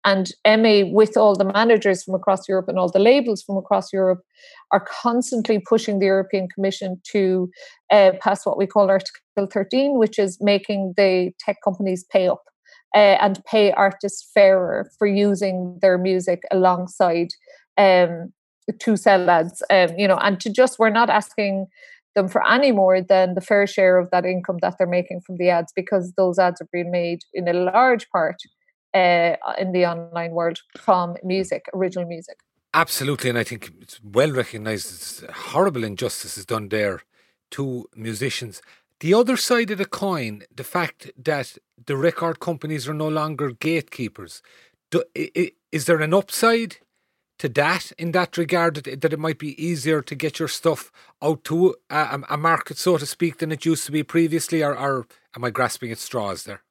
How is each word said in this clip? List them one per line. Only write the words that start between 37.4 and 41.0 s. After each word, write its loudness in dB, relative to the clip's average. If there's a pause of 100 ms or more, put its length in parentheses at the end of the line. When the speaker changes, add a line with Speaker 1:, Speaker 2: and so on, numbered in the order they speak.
Speaker 2:
to -8
musicians. -8 (380)
The 0
other 2
side -2
of -6
the -4
coin, -6 (100)
the -14
fact -8 (120)